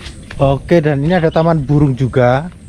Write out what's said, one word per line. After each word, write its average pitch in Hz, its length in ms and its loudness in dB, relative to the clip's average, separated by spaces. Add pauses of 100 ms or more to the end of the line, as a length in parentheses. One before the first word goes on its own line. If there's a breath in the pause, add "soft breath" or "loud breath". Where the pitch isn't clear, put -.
(360)
Oke, 139 480 0
dan 147 160 0
ini 160 160 0
ada 160 160 2
taman 165 320 0
burung 143 320 2
juga. 127 560 0 (180)